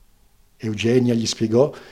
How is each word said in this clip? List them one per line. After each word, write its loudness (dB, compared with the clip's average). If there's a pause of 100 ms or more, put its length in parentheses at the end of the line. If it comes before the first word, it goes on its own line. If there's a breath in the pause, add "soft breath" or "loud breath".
(560)
Eugenia 0
gli -2
spiegò 0 (180 loud breath)